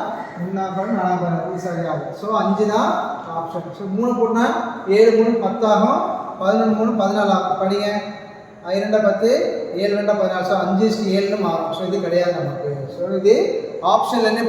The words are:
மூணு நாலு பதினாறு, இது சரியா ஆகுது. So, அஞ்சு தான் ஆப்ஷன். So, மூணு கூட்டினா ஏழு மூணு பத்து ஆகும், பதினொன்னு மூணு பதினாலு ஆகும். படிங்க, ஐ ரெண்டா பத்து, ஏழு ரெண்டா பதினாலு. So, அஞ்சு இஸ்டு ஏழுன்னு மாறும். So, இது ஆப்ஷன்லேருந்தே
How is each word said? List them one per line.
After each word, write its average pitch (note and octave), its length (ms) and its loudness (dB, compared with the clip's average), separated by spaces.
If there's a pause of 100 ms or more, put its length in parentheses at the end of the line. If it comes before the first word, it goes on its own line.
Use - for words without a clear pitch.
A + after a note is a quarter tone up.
(760)
மூணு G#3 240 -2
நாலு F3+ 220 0
பதினாறு, E3+ 280 -2
இது F3+ 160 -6
சரியா E3 260 -4
ஆகுது. - 280 -6
So, G#3 80 -6 (140)
அஞ்சு G3 220 2 (100)
தான் - 160 2 (480)
ஆப்ஷன். E3 300 -8 (100)
So, G#3 60 -10 (140)
மூணு A#3+ 220 0
கூட்டினா A3+ 260 2 (520)
ஏழு A3+ 200 8
மூணு A3+ 140 4 (140)
பத்து A3+ 280 0
ஆகும், G#3+ 260 4 (420)
பதினொன்னு G#3+ 380 2
மூணு A#3 120 2 (100)
பதினாலு G3+ 340 2
ஆகும். - 260 -2
படிங்க, G3+ 260 0 (840)
ஐ F#3+ 120 -2
ரெண்டா G#3+ 260 2
பத்து, G3 200 2 (540)
ஏழு G#3 160 0
ரெண்டா G3+ 240 2
பதினாலு. F3+ 280 0
So, G3 140 2
அஞ்சு G3 260 2
இஸ்டு G#3+ 260 0
ஏழுன்னு G3 320 0
மாறும். E3 280 -2
So, F#3 60 -6 (1400)
இது G#3 140 6 (580)
ஆப்ஷன்லேருந்தே A3+ 560 2